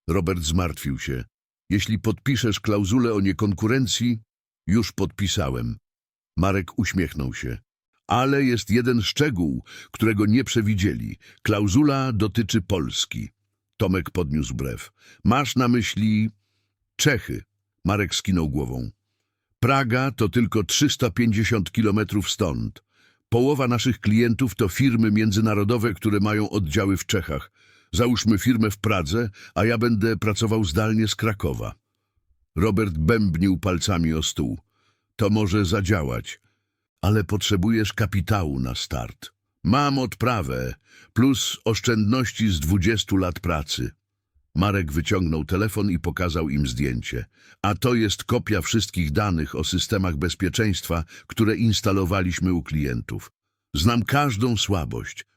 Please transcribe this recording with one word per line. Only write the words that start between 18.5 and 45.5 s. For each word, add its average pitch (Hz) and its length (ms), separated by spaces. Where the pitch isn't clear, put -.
głową. 64 400
„Praga 131 500
to 110 180
tylko 110 360
trzysta - 460
pięćdziesiąt 110 600
kilometrów 104 580
stąd. 60 520
Połowa 131 400
naszych 120 320
klientów 117 540
to 107 140
firmy 113 420
międzynarodowe, 107 840
które 104 260
mają 107 300
oddziały 98 460
w - 100
Czechach. 76 460
Załóżmy 110 460
firmę 110 320
w - 80
Pradze, 101 520
a 92 100
ja 117 140
będę 113 380
pracował 110 480
zdalnie 107 440
z - 60
Krakowa”. 69 600
Robert 98 420
bębnił 92 600
palcami 85 560
o 78 80
stół. 64 360
„To 104 140
może 107 340
zadziałać, 82 760
ale 104 220
potrzebujesz 104 680
kapitału 92 680
na 62 140
start”. - 580
„Mam 139 340
odprawę, 78 760
plus 131 520
oszczędności 113 840
z 82 120
dwudziestu 98 560
lat 90 240
pracy”. 78 500
Marek 95 380
wyciągnął 80 520
telefon 98 460